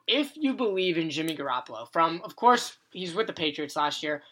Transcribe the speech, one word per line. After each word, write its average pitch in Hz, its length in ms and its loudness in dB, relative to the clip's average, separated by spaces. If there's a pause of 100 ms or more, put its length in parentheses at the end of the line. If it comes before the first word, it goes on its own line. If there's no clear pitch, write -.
if 247 300 0
you 277 180 0
believe 190 420 0
in 160 140 0
Jimmy 160 260 -2
Garoppolo, 127 560 -6
from, 165 300 2
of - 140 -14
course, 240 400 4 (160)
he's 180 240 -8
with 220 100 0
the 190 60 -8
Patriots 151 420 -4
last 147 300 -2
year. 151 280 -4